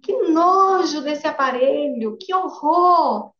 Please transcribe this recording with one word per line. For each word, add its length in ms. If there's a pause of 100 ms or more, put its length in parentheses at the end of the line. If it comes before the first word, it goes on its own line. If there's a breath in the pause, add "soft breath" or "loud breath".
Que 120 (160)
nojo 720
desse 240
aparelho, 920
que 140
horror! 1080